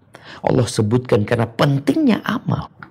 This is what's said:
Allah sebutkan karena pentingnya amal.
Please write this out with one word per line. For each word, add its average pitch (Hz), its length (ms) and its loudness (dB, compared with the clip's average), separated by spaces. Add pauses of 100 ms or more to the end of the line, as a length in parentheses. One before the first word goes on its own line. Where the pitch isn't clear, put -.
(420)
Allah - 240 2
sebutkan 113 560 0
karena 117 240 0
pentingnya 180 800 0
amal. - 480 -4 (160)